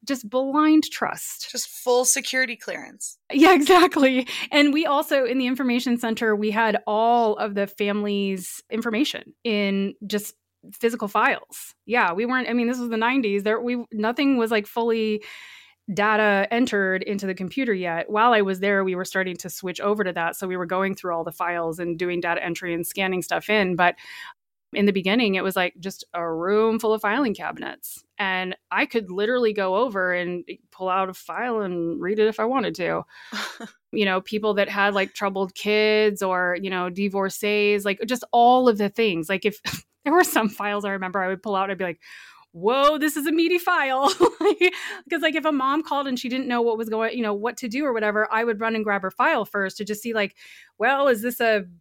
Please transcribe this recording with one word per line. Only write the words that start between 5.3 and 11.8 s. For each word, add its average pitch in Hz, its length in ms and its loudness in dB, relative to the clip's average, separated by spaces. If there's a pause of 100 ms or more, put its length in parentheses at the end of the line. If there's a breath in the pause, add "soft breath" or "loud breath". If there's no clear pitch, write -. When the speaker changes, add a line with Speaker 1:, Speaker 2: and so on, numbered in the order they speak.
Speaker 1:
the 254 100 0
information 247 500 0
center, 226 380 0
we 214 160 0
had 220 340 2
all 226 500 2
of 202 200 -4
the 202 100 0
family's 202 1040 -4
information 226 720 -4
in 202 520 0 (120)
just 202 280 -6 (380)
physical 233 360 -2
files. - 640 -2 (120)